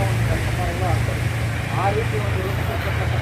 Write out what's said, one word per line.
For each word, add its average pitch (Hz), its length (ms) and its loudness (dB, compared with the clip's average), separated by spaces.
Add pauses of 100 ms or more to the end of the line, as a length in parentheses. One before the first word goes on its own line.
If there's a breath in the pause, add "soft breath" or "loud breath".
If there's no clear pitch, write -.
ಒಂದು - 180 2
ಕೆಲಸ - 300 0
ಕಾರ್ಯಗಳು - 340 0
ಆಗ್ತವೆ. - 320 0 (580)
ಆ - 40 0 (100)
ರೀತಿ - 200 0 (100)
ಒಂದು - 200 0
ರೂಪಿಸಿರ್ತಕ್ಕಂಥ - 760 0